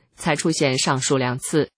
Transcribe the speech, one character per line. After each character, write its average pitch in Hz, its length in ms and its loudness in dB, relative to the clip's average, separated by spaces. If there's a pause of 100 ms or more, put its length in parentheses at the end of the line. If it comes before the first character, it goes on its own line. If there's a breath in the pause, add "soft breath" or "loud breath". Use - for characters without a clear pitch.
(160)
才 156 200 -2
出 160 160 0
现 139 260 2
上 135 240 0
述 139 160 2
两 127 220 -2
次 - 380 0